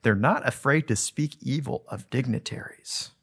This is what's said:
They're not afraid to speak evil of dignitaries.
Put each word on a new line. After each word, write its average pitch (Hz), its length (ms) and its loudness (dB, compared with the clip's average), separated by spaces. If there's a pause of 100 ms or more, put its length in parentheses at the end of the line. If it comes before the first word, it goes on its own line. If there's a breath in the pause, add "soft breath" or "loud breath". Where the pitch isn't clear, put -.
They're 110 120 6
not 131 320 2
afraid 143 420 2
to 107 80 4
speak - 440 -2
evil 135 480 -2
of 113 200 -10
dignitaries. - 1000 -4 (120)